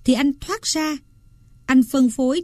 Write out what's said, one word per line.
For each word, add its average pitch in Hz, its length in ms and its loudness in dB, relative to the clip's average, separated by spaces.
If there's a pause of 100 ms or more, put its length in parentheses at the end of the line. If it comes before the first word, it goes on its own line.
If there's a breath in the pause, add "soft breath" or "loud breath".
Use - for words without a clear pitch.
thì 254 100 2
anh 269 180 2 (100)
thoát 415 220 -8
ra. 311 340 -4 (680)
Anh 262 180 4
phân 254 260 2
phối 262 340 -2